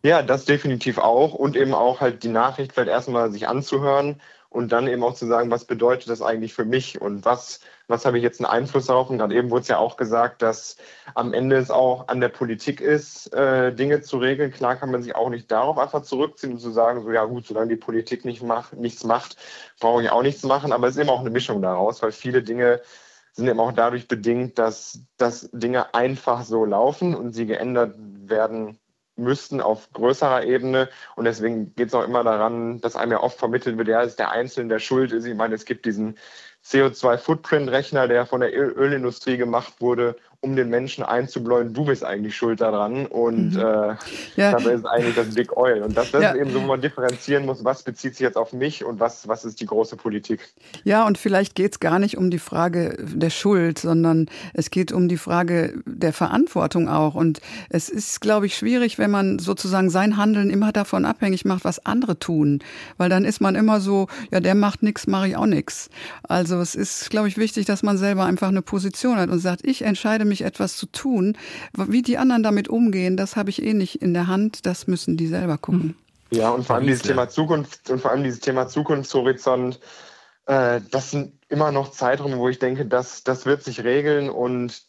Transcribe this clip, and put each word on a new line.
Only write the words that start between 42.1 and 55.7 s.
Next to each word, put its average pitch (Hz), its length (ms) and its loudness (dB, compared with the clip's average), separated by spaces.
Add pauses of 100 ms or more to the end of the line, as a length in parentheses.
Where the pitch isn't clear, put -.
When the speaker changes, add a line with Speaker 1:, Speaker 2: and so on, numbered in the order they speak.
Speaker 1:
schuld 113 240 0
daran 110 460 0
und, 113 480 0
Speaker 2:
Mhm. 190 60 0
Speaker 1:
äh, 107 340 2 (420)
Speaker 2:
Ja. 202 160 4
Speaker 1:
dabei 120 200 4
ist 117 120 0
eigentlich 120 300 2
das 110 200 0
Big 117 220 0
Oil. 120 260 4
Und 104 140 -2
das, 117 140 0
das 143 120 4
Speaker 2:
Ja. 202 100 4
Speaker 1:
ist 131 80 0
eben 139 100 0
so, 131 100 0
wo 135 60 -2
man 131 160 0
differenzieren 139 640 -2
muss, 127 180 -4
was 131 180 0
bezieht 127 320 -8
sich - 60 -10
jetzt 123 160 2
auf 113 160 0
mich 131 320 -4
und 110 160 -6
was, 117 260 -2
was 113 200 -4
ist 110 160 -10
die - 20 -6
große 110 320 0
Politik. 104 560 -6 (320)
Speaker 2:
Ja, 214 220 4
und 202 100 2
vielleicht 196 380 0
geht's 196 260 0
gar 170 180 2
nicht 202 200 0
um 185 120 2
die 170 80 -2
Frage 170 600 -2
der 156 300 0
Schuld, 170 480 2
sondern 165 500 4 (240)
es - 180 -4
geht 185 220 -2
um 180 160 2
die 175 80 2
Frage 170 680 0